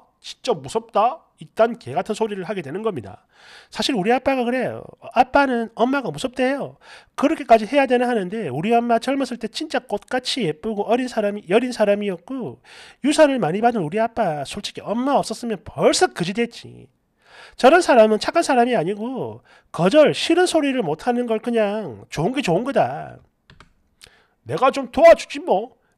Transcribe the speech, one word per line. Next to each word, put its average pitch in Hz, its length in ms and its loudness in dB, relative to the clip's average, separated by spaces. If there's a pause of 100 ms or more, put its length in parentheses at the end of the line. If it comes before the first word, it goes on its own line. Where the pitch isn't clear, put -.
(200)
진짜 - 340 -6
무섭다." 202 680 -2 (160)
이딴 220 420 -2
개 123 140 -14
같은 196 220 -4
소리를 208 300 -4
하게 196 160 -6
되는 147 200 -10
겁니다. 143 460 -8 (420)
사실 - 240 -4
우리 208 180 0
아빠가 262 340 0
그래요. 226 360 -4 (320)
아빠는 247 600 2
엄마가 254 340 0
무섭대요. 254 680 -6 (380)
그렇게까지 247 520 2
해야 277 180 2
되나 247 220 2
하는데 208 400 -4
우리 165 260 -2
엄마 233 260 2
젊었을 262 380 -4
때 214 120 -8
진짜 311 300 -6
꽃같이 - 640 -6
예쁘고 196 420 -4
어린 240 240 0
사람이, 208 400 -4
여린 233 240 0
사람이었고 202 880 -4 (420)
유산을 294 340 4
많이 185 240 -2
받은 233 200 2
우리 160 180 -4
아빠 196 460 -2
솔직히 - 360 -12
엄마 247 340 -4
없었으면 220 500 -4
벌써 294 420 2
그지 185 260 -6
됐지. 120 540 -8 (720)
저런 311 240 6
사람은 220 380 6
착한 330 220 0
사람이 247 340 2
아니고 202 680 -6 (320)
거절, 196 400 4
싫은 349 320 2
소리를 285 380 0
못하는 240 420 -2
걸 220 140 -2
그냥 208 720 -4
좋은 170 240 -2
게 277 80 -2
좋은 196 220 0
거다. 151 540 -2 (1300)
"내가 247 280 0
좀 262 200 -6
도와주지 294 500 6
뭐." 240 340 -2 (220)